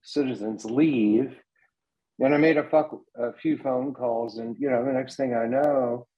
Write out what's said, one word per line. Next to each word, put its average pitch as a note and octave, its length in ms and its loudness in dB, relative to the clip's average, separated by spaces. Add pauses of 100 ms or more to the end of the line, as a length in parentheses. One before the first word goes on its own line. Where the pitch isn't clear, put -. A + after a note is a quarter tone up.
citizens A2 640 -4
leave. B2 680 2 (840)
Then C3+ 140 4
I D3 40 4
made D3+ 200 4
a D3 120 0
fuck, D3+ 280 2 (180)
a A#2+ 180 -4
few D#3 240 -2
phone C3+ 360 -2
calls, A#2 440 -4
and, A2+ 220 -8
you C#3 100 -2
know, A#2+ 160 2
the C3+ 80 -2
next C3 220 -4
thing C3 180 -2
I A#2 140 0
know B2+ 600 0 (100)